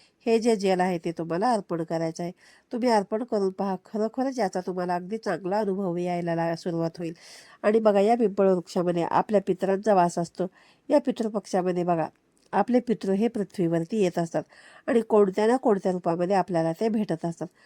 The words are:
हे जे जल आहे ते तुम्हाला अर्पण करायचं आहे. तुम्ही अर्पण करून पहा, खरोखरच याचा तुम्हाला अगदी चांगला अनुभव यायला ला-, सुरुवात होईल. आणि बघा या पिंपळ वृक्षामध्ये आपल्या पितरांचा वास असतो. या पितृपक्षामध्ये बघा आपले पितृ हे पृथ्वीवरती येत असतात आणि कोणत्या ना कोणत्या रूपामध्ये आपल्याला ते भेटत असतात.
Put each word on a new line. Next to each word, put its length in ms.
हे 140
जे 160
जल 240
आहे 180
ते 140
तुम्हाला 400
अर्पण 320
करायचं 400
आहे. 80
तुम्ही 180
अर्पण 340
करून 260
पहा, 260
खरोखरच 540
याचा 220
तुम्हाला 340
अगदी 220
चांगला 420
अनुभव 380
यायला 380
ला-, 200
सुरुवात 420
होईल. 160
आणि 160
बघा 200
या 180
पिंपळ 320
वृक्षामध्ये 540
आपल्या 440
पितरांचा 460
वास 260
असतो. 280
या 100
पितृपक्षामध्ये 840
बघा 240
आपले 260
पितृ 340
हे 140
पृथ्वीवरती 680
येत 220
असतात 240
आणि 140
कोणत्या 460
ना 100
कोणत्या 340
रूपामध्ये 440
आपल्याला 380
ते 160
भेटत 360
असतात. 220